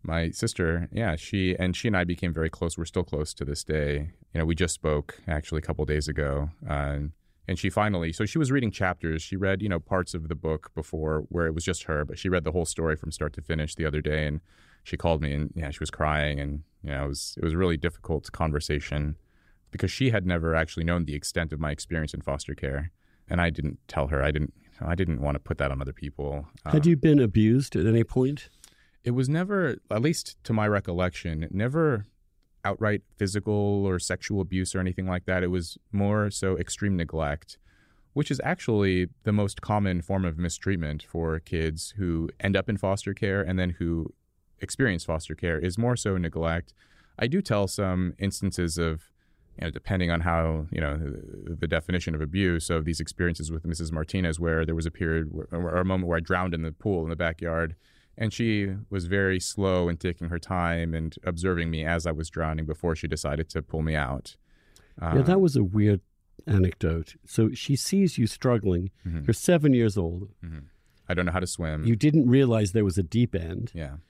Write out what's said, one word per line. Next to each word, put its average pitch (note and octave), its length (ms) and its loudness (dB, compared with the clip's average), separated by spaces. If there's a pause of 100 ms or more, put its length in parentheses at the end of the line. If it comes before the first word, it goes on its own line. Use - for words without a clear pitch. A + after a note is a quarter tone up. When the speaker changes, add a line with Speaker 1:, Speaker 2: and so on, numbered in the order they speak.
Speaker 1:
My E2 260 0
sister, E2+ 640 0
yeah, E2+ 260 0
she, F#2 420 0
and F2+ 160 0
she - 140 -4
and G2 80 2
I F2 80 2
became F2 280 -2
very D#2+ 160 0
close. - 280 -4
We're E2+ 80 -4
still F2+ 180 -2
close D2+ 300 -4
to - 100 -8
this C#2+ 220 -6
day. D2 460 -2 (220)
You E2+ 60 0
know, D#2+ 60 2
we E2+ 100 2
just E2 180 0
spoke, D2+ 540 -2
actually, D#2 320 -2
a - 40 -6
couple D#2 220 -2
days D2 220 0
ago. D2 420 -2 (200)
Uh, C#2+ 300 -2 (500)
and F#2 80 -2
she G2 120 -2
finally, F#2+ 440 0
so A2 120 -2
she G#2 120 -2
was C#3 140 2
reading B2 200 2
chapters. E2+ 500 -2
She - 140 -8
read, F#2+ 260 0
you G#2 80 -2
know, G2+ 100 0
parts F2+ 340 -2
of D#2+ 140 -6
the D#2+ 80 -4
book D#2 400 -4
before D#2 540 -2
where E2+ 180 0
it D#2+ 60 0
was E2 100 -4
just - 200 -2
her, D2+ 220 -2
but - 140 -10
she F#2+ 100 -2
read F2+ 140 2
the D#2 80 -2
whole E2+ 140 0
story D#2+ 300 0
from D#2+ 160 -8
start D2+ 220 -4
to - 80 -12
finish D#2 340 -2
the D#2+ 100 -2
other D2+ 160 0
day. D2+ 260 0
And D2+ 140 -2 (420)
she - 140 -8
called E2 240 2
me, C#2+ 120 -2
and, D2 220 -2
yeah, D2+ 160 -6
she - 80 -12
was D#2 100 -4
crying. D2+ 500 0
And, C#2+ 240 -6 (200)
you D2 80 -8
know, C#2 140 -2
it - 20 -2
was, - 300 -6
it - 60 -4
was D#2+ 100 2
a E2 40 2
really F2 200 4
difficult - 540 -4
conversation D2+ 840 -2 (560)
because - 200 -2
she C3 180 2
had G#2 160 2
never E2 300 2
actually D#2+ 280 0
known E2+ 220 2
the D2 100 -4
extent D#2+ 360 -4
of D2+ 80 -6
my D2+ 120 -2
experience D#2 420 -4
in D2+ 80 -8
foster C#2+ 320 -4
care. C#2+ 380 -4 (380)
And F2 120 2
I E2+ 80 4
didn't D2 380 -4
tell C#2+ 200 0
her. C#2+ 160 2
I D2 80 2
didn't, D2 300 -2
you - 80 -20 (120)
know, D2 100 -6
I F2 40 0
didn't D#2+ 260 0
wanna C#2+ 180 0
put - 180 -6
that C#2 140 0
on C2+ 100 -4
other C2+ 120 -6
people. C#2+ 540 -8 (180)
Speaker 2:
Had D3+ 200 4
Speaker 1:
Uh, F3 40 8
Speaker 2:
you E3+ 80 8
been D3 220 8
abused A2 560 4
at F2+ 100 2
any A2+ 200 6
point? C3+ 440 -2 (540)
Speaker 1:
It B2 80 -2
was C3 180 2
never, F3+ 480 0 (120)
at G#2+ 120 0
least - 420 -2
to - 100 -4
my G#2+ 140 2
recollection, F2 840 0
never B2+ 560 0 (600)
outright G#2 380 0 (120)
physical G#2 380 0 (320)
or F#2 140 2
sexual F#2+ 420 -2
abuse F#2 340 -2
or F#2+ 40 0
anything F#2 280 -2
like F2+ 180 -2
that. F2+ 180 2
It F2+ 40 2
was F2+ 300 -2 (160)
more G#2 360 2
so F#2+ 280 0
extreme F#2+ 400 -2
neglect, D#2 600 -4 (560)
which D3 160 0
is C#3 140 0
actually G2+ 640 2 (160)
the G#2+ 80 2
most G#2 300 0
common G2 400 0
form F#2+ 240 0
of D#2+ 120 -2
mistreatment E2 640 -2
for E2 360 -2
kids D#2+ 580 -4
who E2 320 0 (120)
end G2 160 2
up F#2+ 100 0
in G#2+ 80 0
foster G2 380 -2
care G2 280 0
and F#2 160 0
then F2+ 140 0
who E2+ 420 -2 (460)
experience G2+ 460 -2
foster D#2 300 -4
care, E2+ 240 -2
is F2 180 -2
more A#2+ 180 0
so G2 220 0
neglect. E2 560 -2 (440)
I A#2 100 0
do F3 140 0
tell G2+ 280 2
some F#2 500 0
instances F2+ 580 -2
of, E2 320 -2 (480)
you - 100 -6
know, D#2+ 40 -4
depending F2+ 400 0
on E2 100 2
how, E2 480 2
you - 120 -2
know, D2 160 0
the, - 580 -8
the E2 120 -4
definition E2+ 460 0
of D2+ 80 -2
abuse, E2+ 480 2
of E2 140 2
these D#2+ 160 -2
experiences E2 540 -2
with D#2+ 120 -6
Missus E2 280 -4
Martinez, E2 460 -2
where E2 260 2
there E2 100 0
was D#2+ 100 -2
a E2 60 -2
period D#2+ 400 0
where, D#2+ 200 -8
or E2+ 260 -2
a F2+ 80 2
moment F#2 240 0
where E2+ 80 2
I E2 40 0
drowned F2+ 320 0
in D#2+ 100 -2
the D#2+ 100 -4
pool F2+ 300 0
in D#2+ 60 -4
the E2 60 -2
backyard, E2 600 -2 (440)
and A2 140 0
she G#2 400 0 (160)
was F#2+ 160 -4
very F#2+ 340 2
slow F#2 500 2
in E2+ 80 -2
taking E2+ 320 -4
her E2+ 100 -2
time E2+ 560 0
and D#2+ 280 -2
observing E2+ 460 0
me D#2+ 160 -2
as E2 220 0
I E2+ 40 0
was D#2 200 -4
drowning D#2+ 340 -2
before D#2 300 -2
she E2 120 -6
decided D#2 420 -2
to D#2+ 120 -4
pull D#2+ 220 -4
me D#2 120 0
out. C#2 420 -4 (640)
Speaker 2:
Yeah, E2 220 4
that E3 140 6
Speaker 1:
Um, G3 60 6
Speaker 2:
was D#3 140 4
a A#2 80 6
weird G2+ 380 4 (460)
anecdote. F2 680 2 (100)
So A2 280 2
she - 220 -2
sees F#3+ 420 2
you A#2+ 100 4
struggling. G2 640 2 (160)
Speaker 1:
Mm-hmm. E2 200 -4
Speaker 2:
You're A2+ 80 4
seven D3+ 400 4
years A2 240 4
old. F2+ 320 -2 (140)
Speaker 1:
Mm-hmm. D#2+ 160 -10 (500)
I F2+ 40 0
don't F2 120 0
know F2 60 0
how F#2 80 2
to F2 80 -2
swim. D#2 380 -4
Speaker 2:
You A2+ 100 6
didn't D3 320 6
realize A#2 440 6
there A2 140 4
was F2+ 120 2
a F#2+ 60 2
deep A2+ 320 2
end. E2+ 380 -4
Speaker 1:
Yeah. D2 240 -8 (120)